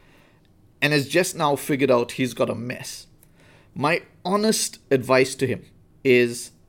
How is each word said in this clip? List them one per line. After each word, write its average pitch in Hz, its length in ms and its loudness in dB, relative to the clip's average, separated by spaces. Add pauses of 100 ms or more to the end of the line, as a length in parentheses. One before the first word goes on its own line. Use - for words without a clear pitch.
(800)
and 147 120 2
has 139 160 0
just 180 260 0
now 147 220 0
figured 139 340 0
out 120 220 2
he's 127 200 -4
got 120 160 -2
a 123 60 -4
mess. - 540 -12 (680)
My 156 280 -2 (220)
honest 214 540 0 (140)
advice 131 440 2
to 135 120 -2
him - 160 -6 (400)
is 123 480 2 (160)